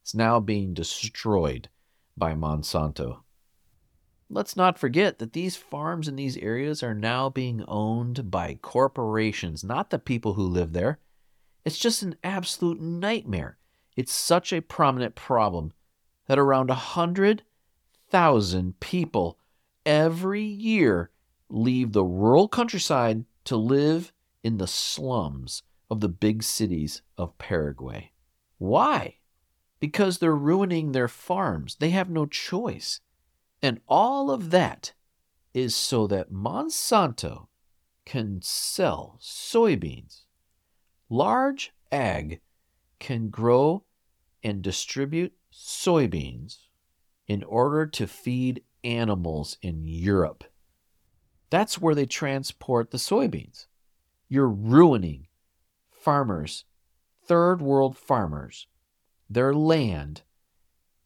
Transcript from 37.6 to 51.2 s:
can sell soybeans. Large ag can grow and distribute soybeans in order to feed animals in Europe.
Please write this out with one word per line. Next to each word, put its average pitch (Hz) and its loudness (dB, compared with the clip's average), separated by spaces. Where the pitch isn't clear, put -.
can 104 -6
sell - -4
soybeans. 131 -2
Large 240 0
ag 90 -4
can 113 -4
grow 127 4
and 101 -4
distribute 139 -4
soybeans 87 -2
in 101 -2
order 143 2
to 131 -6
feed 127 -4
animals 95 -2
in 80 -6
Europe. 85 0